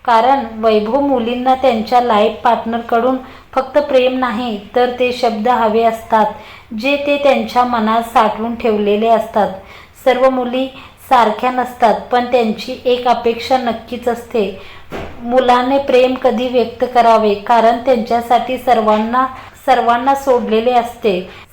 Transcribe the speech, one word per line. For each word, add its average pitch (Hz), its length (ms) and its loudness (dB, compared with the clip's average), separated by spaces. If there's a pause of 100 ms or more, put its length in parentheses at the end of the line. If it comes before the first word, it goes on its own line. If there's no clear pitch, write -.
कारण 240 380 2 (120)
वैभव 220 440 0
मुलींना 254 560 0
त्यांच्या 247 460 0
लाईफ 226 300 2 (120)
पार्टनरकडून 233 720 -2 (360)
फक्त 262 240 -2
प्रेम 262 400 0
नाही 240 420 -4 (160)
तर 247 140 2 (100)
ते 247 120 0
शब्द 220 360 -2
हवे 226 360 2
असतात 226 420 0 (540)
जे 285 280 -2
ते 285 100 0
त्यांच्या 247 460 2
मनात 226 380 0
साठवून 226 540 0
ठेवलेले 208 520 0
असतात. 220 420 0 (560)
सर्व 254 240 4
मुली 254 380 -2 (420)
सारख्या 240 420 2
नसतात, 240 480 0 (120)
पण 247 140 0
त्यांची 240 600 -2
एक 247 220 0
अपेक्षा 233 500 0
नक्कीच 233 500 -6
असते, 226 540 -4 (600)
मुलाने 247 560 2
प्रेम 254 360 2
कधी 247 340 0
व्यक्त 240 460 -2
करावे, 226 400 4
कारण 233 440 2
त्यांच्यासाठी 233 800 0
सर्वांना, 226 680 2 (400)
सर्वांना 247 500 2
सोडलेले 233 560 0
असते, 226 580 -2 (240)